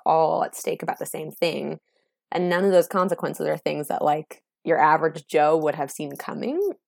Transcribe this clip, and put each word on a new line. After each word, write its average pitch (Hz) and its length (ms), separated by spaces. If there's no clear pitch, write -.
all 160 380
at - 140
stake - 260
about - 160
the 160 80
same 156 240
thing, 151 480
and 180 160
none 175 160
of 196 80
those 175 160
consequences 175 580
are 156 100
things 151 300
that, - 160
like, 151 400
your 160 140
average 156 480
Joe 156 300
would 151 180
have 143 160
seen 143 260
coming, - 440